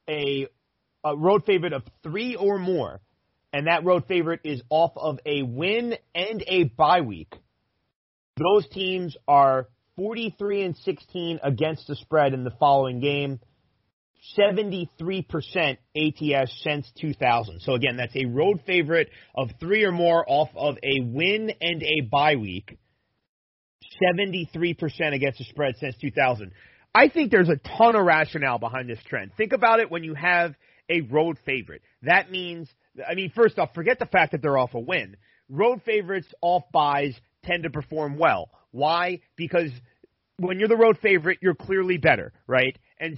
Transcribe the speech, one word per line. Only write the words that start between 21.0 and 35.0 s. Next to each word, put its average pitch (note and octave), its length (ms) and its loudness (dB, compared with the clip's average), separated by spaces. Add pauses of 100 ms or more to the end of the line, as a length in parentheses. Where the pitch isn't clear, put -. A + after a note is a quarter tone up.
win F3+ 580 -2
and E3+ 220 -4
a D3+ 200 0
bye C#3+ 340 2
week. G2+ 420 -8 (1300)
Seventy-three F3 680 -2
percent D#3 400 -4
against C3+ 240 -2
the B2+ 60 -12
spread C#3 320 -4
since C3 200 -10
two C#3+ 140 -8
thousand. A#2 400 0 (420)
I C4+ 160 8
think D4 220 0
there's F3+ 180 6
a D#3 80 2 (200)
ton A#3 180 6
of G3+ 100 4
rationale D3+ 540 2
behind A#2+ 300 -6
this A2+ 180 -10
trend. G2 300 -8
Think G#3+ 160 -2
about A3+ 260 4
it A3+ 100 0
when E3+ 140 -6
you D#3+ 100 -8
have E3+ 400 0 (340)
a E3+ 140 0
road D3+ 420 0
favorite. G#2+ 380 -8 (220)
That F3+ 260 2
means, F3 400 -10 (400)
I F3 60 -4
mean, F#3 180 -6
first A3 240 4
off, E3 160 -2
forget E3+ 240 -2
the - 80 -4
fact E3 280 2
that D#3 80 -4
they're C#3+ 160 0
off B2 180 -2
a A#2+ 40 -6
win. A#2 360 -6 (340)